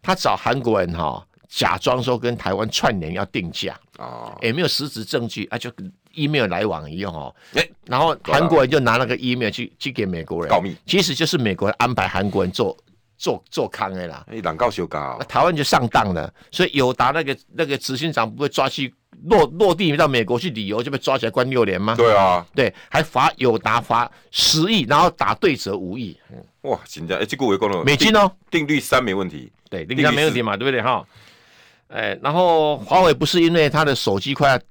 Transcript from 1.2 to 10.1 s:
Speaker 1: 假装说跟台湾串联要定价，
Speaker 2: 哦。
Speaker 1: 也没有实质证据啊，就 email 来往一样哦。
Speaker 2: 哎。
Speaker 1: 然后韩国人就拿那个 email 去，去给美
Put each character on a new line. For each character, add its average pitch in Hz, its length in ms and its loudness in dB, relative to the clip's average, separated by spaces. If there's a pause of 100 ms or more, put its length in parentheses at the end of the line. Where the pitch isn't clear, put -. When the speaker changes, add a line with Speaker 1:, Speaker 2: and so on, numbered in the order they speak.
Speaker 1:
假 92 280 0
装 127 240 0
说 120 160 0
跟 120 200 -2
台 95 160 -2
湾 104 180 -2
串 117 280 0
联 80 140 -6
要 95 120 -4
定 90 260 -6
价， - 260 -8 (200)
Speaker 2:
哦。 117 440 -14
Speaker 1:
也 117 120 0
没 170 80 -2
有 165 60 0
实 143 200 -2
质 113 160 -10
证 120 240 -4
据 104 240 -8
啊， 117 60 -6
就 123 140 -10 (420)
email 147 340 0
来 90 180 -2
往 78 240 -4
一 82 100 -10
样 98 140 -6
哦。 73 220 -12 (180)
Speaker 2:
哎。 - 160 -2 (160)
Speaker 1:
然 123 140 -2
后 156 240 0
韩 160 240 2
国 160 140 6
人 131 80 2
就 147 100 2
拿 120 180 2
那 127 80 0
个 120 120 -2
email 123 340 -2
去， 123 260 -10
去 135 140 -8
给 117 160 -4
美 85 160 -6